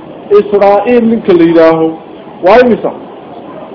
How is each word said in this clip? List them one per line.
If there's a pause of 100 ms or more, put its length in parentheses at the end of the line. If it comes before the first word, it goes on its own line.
(400)
Israa'iil
ninka
la
yiraahdo. (560)
Waa
imisa? (840)